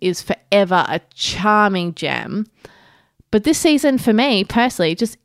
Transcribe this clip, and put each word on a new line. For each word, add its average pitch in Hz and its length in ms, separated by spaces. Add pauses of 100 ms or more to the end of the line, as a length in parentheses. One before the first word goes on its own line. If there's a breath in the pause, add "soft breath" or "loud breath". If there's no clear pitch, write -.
is 180 220
forever 190 640
a 160 120 (140)
charming 196 800
gem, 139 540 (800 soft breath)
but 214 140
this 302 160
season, 285 400
for 226 140
me 226 300
personally, 190 520
just 226 300